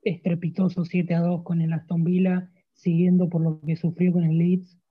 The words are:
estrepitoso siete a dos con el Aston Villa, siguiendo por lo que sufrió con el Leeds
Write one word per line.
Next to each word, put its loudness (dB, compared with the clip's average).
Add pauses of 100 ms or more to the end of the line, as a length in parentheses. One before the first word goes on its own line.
estrepitoso -2
siete -2
a 0
dos -2
con -2
el -2
Aston -2
Villa, 0 (220)
siguiendo 2
por -2
lo -2
que -4
sufrió 0
con 2
el 2
Leeds 0 (120)